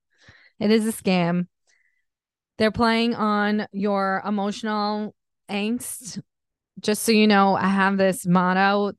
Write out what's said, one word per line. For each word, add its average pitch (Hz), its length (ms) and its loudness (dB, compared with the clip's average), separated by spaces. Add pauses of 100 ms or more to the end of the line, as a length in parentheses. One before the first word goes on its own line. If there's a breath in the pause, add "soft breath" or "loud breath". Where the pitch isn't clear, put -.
(600 soft breath)
It 208 100 0
is 220 160 2
a 226 60 -4
scam. 175 560 0 (1080)
They're 220 140 2
playing 226 460 0
on 208 560 0
your 196 520 -2
emotional 208 880 -4 (380)
angst 214 720 -6 (580)
just 214 220 -2
so 233 100 0
you 214 140 4
know, 196 280 4
I 185 140 -2
have 196 300 0
this 190 280 0
motto 190 720 2